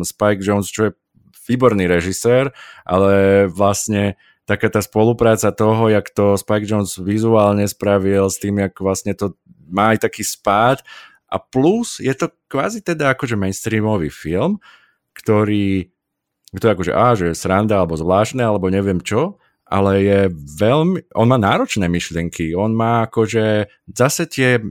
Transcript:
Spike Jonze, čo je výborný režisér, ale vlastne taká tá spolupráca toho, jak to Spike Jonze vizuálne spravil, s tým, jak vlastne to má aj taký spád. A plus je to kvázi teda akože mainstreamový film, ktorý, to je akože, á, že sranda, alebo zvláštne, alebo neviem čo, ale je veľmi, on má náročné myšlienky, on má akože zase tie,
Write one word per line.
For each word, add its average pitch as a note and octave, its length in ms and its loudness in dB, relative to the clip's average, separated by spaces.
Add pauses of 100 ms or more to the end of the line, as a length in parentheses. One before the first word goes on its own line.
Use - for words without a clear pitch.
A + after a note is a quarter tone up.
Spike G#2 400 0
Jonze, G2 300 -2
čo - 140 -4
je G2+ 80 0 (500)
výborný A2+ 480 2
režisér, A2+ 640 0 (300)
ale G2 260 2 (360)
vlastne G2+ 680 -2 (300)
taká G#2 260 -2
tá A2 80 0
spolupráca A2 720 2
toho, A2 400 2
jak G#2 180 0
to G2+ 300 0
Spike G#2+ 260 -2
Jonze G2+ 320 -4
vizuálne G#2 720 2
spravil, G2 640 0
s - 80 -8
tým, G2+ 240 -2
jak F#2+ 160 -4
vlastne F#2+ 340 -4
to F#2+ 220 -6 (320)
má G2+ 240 0
aj A2 160 0
taký - 160 -6
spád. A2 640 0 (380)
A - 180 -8
plus F#3 560 -2
je B2+ 140 -4
to D#3 180 -4 (160)
kvázi G#3 340 -6
teda D#3 300 -2
akože B2 240 -2
mainstreamový G#2 720 -2
film, G2+ 560 -4 (500)
ktorý, G#2 800 0 (600)
to F#2+ 100 -10
je A2 100 4
akože, F2 200 -2
á, G#2+ 200 4
že F2 200 0
sranda, G2 500 2
alebo E2 140 -2
zvláštne, F#2+ 440 0
alebo G#2 280 0
neviem F#2+ 320 0
čo, D3 400 -4 (240)
ale G2 260 0 (100)
je G2 200 4 (100)
veľmi, G#2 800 -2
on A2 160 2
má B2+ 100 4
náročné A2+ 520 0
myšlienky, E2+ 640 -4
on G2+ 180 -2
má A2+ 340 0
akože A2 640 0 (220)
zase C3+ 380 0
tie, B2+ 340 0 (100)